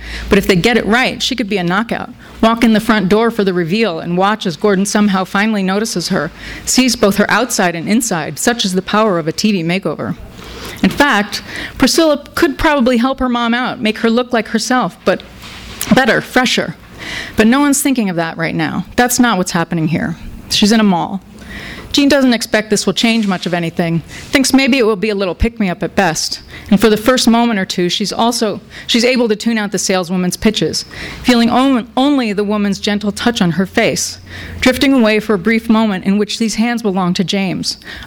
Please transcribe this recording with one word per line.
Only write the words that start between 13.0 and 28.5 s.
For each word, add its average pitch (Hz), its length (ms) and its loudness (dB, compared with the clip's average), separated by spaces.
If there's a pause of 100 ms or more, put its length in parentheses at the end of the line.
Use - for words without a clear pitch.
her 254 100 -2
mom 240 240 0
out, 233 280 -2
make 214 180 -2
her 233 100 0
look 240 240 0
like 226 160 0
herself, 226 560 0
but 185 180 0 (720)
better, 226 280 4
fresher. 220 520 0 (640)
But 220 100 4
no 254 140 4
one's 285 220 2
thinking 247 260 0
of 170 80 -4
that 165 220 -4
right 165 160 -2
now. 156 320 -2 (100)
That's 247 240 2
not 233 160 4
what's 180 160 -2
happening 165 360 -2
here. 165 280 -4 (320)
She's 208 240 2
in 226 80 4
a 214 40 4
mall. 185 360 0 (720)
Jean 285 160 4
doesn't 262 260 4
expect 214 360 -2
this 202 160 0
will 196 60 2
change 226 340 0
much 185 200 -2
of 170 60 -6
anything, 170 460 0
thinks - 540 -2
maybe 269 260 4
it 226 80 4
will 220 80 2
be 202 140 -2
a 214 80 0
little 190 180 -2
pick-me-up 214 480 -2
at 165 140 -6
best. - 440 0 (300)
And 196 100 6
for 226 80 6
the 214 80 4
first 254 300 2
moment 233 320 4
or 190 60 -2
two, 180 240 -2
she's 180 240 -2
also, 226 480 0 (260)